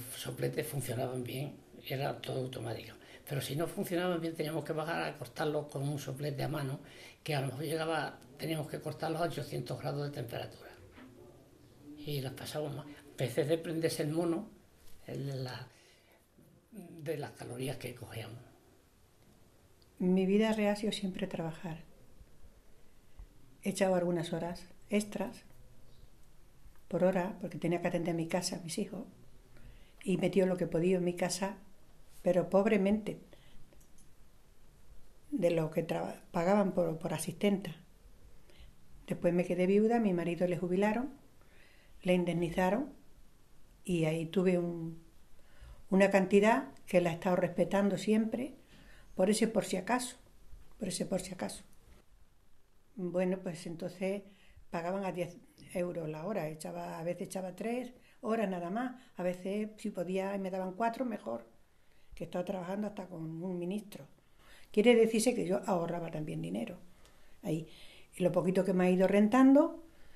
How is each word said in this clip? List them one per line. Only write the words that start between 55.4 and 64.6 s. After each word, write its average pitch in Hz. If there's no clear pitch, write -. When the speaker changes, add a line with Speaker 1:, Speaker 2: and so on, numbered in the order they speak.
Speaker 2:
euros 175
la 156
hora, 190
echaba, 175
a 165
veces 175
echaba 185
tres 240
horas 220
nada 175
más, 247
a 185
veces 190
si -
podía 190
y 202
me 190
daban 185
cuatro, 233
mejor, 208
que -
estaba 175
trabajando 190
hasta 202
con 160
un 180
ministro. 180